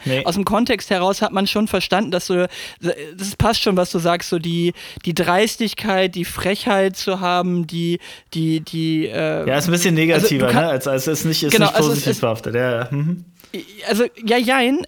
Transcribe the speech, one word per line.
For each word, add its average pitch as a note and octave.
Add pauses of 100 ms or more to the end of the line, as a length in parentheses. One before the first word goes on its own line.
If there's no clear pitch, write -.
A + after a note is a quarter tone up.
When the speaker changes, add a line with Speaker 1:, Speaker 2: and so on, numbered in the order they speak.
Speaker 1:
Nee. C3
Speaker 2:
Aus E3
dem G3
Kontext G#3+
heraus F#3+
hat G#3
man G3
schon G#3
verstanden, F#3+
dass F3
du, F3+ (680)
das G3
passt A3+
schon, G3
was F3+
du F#3
sagst, E3+
so F3+
die, E3+ (320)
die E3+
Dreistigkeit, F#3+
die E3+
Frechheit G3
zu F#3+
haben, F3+
die, E3+ (360)
die, D#3+
die, D#3+
äh, D#3
Speaker 1:
Ja, C3
ist D3
ein E3
bisschen F3
Speaker 2:
also D#3
du D#3+
Speaker 1:
negativer, D3
Speaker 2:
kann- A#2+
Speaker 1:
ne? E3
Also, C3+
also C3+
es D3+
ist -
nicht, D#3+
ist D3
Speaker 2:
Genau, G#3+
Speaker 1:
nicht -
Speaker 2:
also D3+
es -
Speaker 1:
positiv D3
Speaker 2:
ist -
Speaker 1:
behaftet. A2+
Ja, B2 (120)
ja. B2
Mhm. D#3 (640)
Speaker 2:
Also, A#3 (200)
ja, A3+
jein, B3+